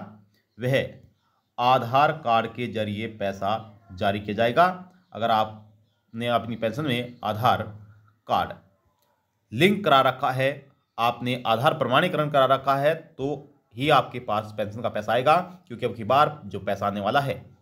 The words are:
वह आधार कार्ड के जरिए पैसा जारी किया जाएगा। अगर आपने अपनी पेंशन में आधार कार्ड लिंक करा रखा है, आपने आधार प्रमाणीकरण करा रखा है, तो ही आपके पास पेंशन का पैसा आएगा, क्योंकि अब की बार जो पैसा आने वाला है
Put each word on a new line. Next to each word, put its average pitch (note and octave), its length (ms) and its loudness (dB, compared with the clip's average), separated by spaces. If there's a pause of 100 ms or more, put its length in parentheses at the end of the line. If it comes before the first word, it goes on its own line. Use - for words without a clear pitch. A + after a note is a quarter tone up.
(580)
वह B2+ 360 0 (640)
आधार B2+ 540 2 (120)
कार्ड A2+ 240 2
के B2 200 -8
जरिए G#2 380 -4 (100)
पैसा G2 360 -4 (400)
जारी G2+ 280 -2
किया G#2 160 -6
जाएगा। A#2+ 300 4 (460)
अगर A2+ 180 -2
आपने - 1000 -4
अपनी A#2 280 -2
पेंशन A2+ 280 -4
में B2 400 -4
आधार G#2+ 380 0 (680)
कार्ड G2 240 0 (1000)
लिंक F3+ 320 2
करा C#3 180 6
रखा C3 300 0
है, C3 360 -2 (300)
आपने B2 480 -2
आधार A#2 280 2
प्रमाणीकरण D3+ 560 0
करा C#3 160 4
रखा C3 300 2
है, C#3+ 180 2
तो D3 640 -10 (180)
ही C3 160 -4
आपके B2+ 300 4
पास G#2+ 360 -4
पेंशन A2 260 -6
का A2 60 -2
पैसा G#2+ 240 -4
आएगा, C3 240 4 (300)
क्योंकि A#2 200 -8
अब G#2+ 80 -4
की A2 120 -10
बार D3 400 2
जो G2+ 140 -10
पैसा G2+ 260 -2
आने G2+ 140 -2
वाला A2+ 200 2
है C#3 140 -4 (280)